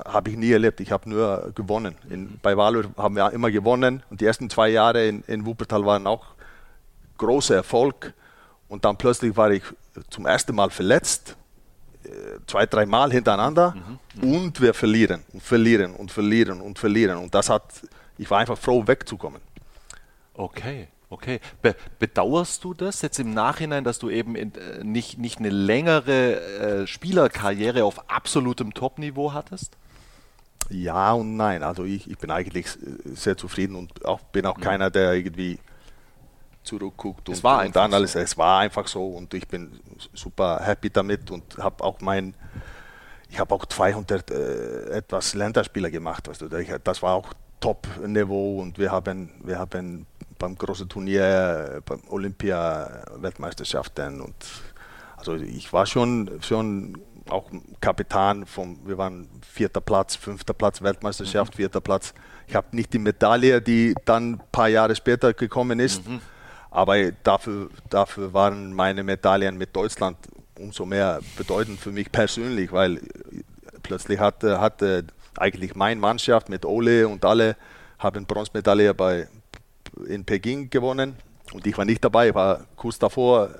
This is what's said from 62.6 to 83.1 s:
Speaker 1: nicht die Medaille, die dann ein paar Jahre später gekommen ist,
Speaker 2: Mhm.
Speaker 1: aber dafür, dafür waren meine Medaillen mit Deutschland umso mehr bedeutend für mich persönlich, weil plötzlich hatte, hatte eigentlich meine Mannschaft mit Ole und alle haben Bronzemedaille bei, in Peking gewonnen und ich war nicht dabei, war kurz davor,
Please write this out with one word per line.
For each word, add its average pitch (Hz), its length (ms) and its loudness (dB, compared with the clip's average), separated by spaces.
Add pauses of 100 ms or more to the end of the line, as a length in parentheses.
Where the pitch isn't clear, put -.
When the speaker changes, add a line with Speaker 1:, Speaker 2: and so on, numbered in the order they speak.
Speaker 1:
nicht 117 200 -4
die 120 60 0
Medaille, 117 640 6
die 117 340 4 (100)
dann 117 280 2
ein 110 80 -10 (100)
paar 113 160 4
Jahre 110 280 4
später 120 380 2
gekommen 123 460 -2
ist, 98 260 0
Speaker 2:
Mhm. 120 140 -10 (500)
Speaker 1:
aber 95 420 4 (120)
dafür, 101 460 0 (200)
dafür 98 440 0
waren 98 400 2
meine 95 300 0
Medaillen 95 540 2
mit 92 160 -8
Deutschland 95 440 -4 (420)
umso 101 260 -10
mehr 95 360 0 (160)
bedeutend 98 420 -4
für 101 120 -10
mich 101 200 -8
persönlich, 113 640 -2
weil 92 260 2 (840)
plötzlich 95 360 -4
hatte, 104 400 2
hatte 95 460 0 (320)
eigentlich 92 380 -2
meine 107 260 0
Mannschaft 113 480 2
mit 95 160 -6
Ole 117 420 4
und 98 180 -4
alle 110 300 4 (420)
haben 101 280 -4
Bronzemedaille 104 680 4
bei, 90 340 0 (800)
in 95 180 -8
Peking 120 440 -4
gewonnen 131 460 -2 (380)
und - 120 -16
ich 104 120 -2
war 101 80 0
nicht 110 180 0
dabei, 113 320 6
war 95 300 2 (100)
kurz - 240 -8
davor, 120 500 4